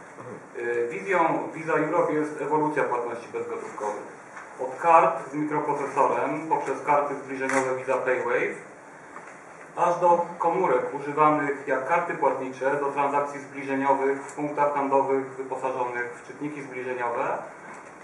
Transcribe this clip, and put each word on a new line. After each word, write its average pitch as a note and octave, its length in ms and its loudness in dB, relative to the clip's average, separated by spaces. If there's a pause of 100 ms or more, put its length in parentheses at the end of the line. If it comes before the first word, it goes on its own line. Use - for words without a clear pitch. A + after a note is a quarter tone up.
(580)
E, A#2+ 300 0
wizją F3 640 0
Visa D#3+ 200 -4
Europe D#3 400 2
jest D3+ 280 0
ewolucja D3+ 420 2
płatności A#2+ 440 -4
bezgotówkowych. - 760 -6 (560)
Od B2+ 220 -6
kart E3 500 4
z - 20 -12
mikroprocesorem, C#3+ 1160 0
poprzez C3+ 360 0
karty D3 300 2
zbliżeniowe C3+ 600 -2
Visa C3 220 0
Paywave, B2 600 0 (1160)
aż E3+ 240 2
do E3+ 260 6 (140)
komórek E3+ 540 4
używanych C#3+ 720 4
jak F3 200 0
karty E3 260 2
płatnicze C3 640 0
do C#3 120 0
transakcji C#3+ 480 0
zbliżeniowych C3+ 840 0
w - 100 -12
punktach D3 400 0
handlowych C3+ 640 2
wyposażonych B2+ 800 -4
w - 140 -16
czytniki D3 340 -8
zbliżeniowe. B2+ 760 -4 (640)